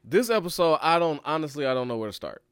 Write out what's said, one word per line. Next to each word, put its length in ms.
this 280
episode, 500
I 160
don't, 260
honestly, 440
I 80
don't 120
know 100
where 120
to 40
start. 280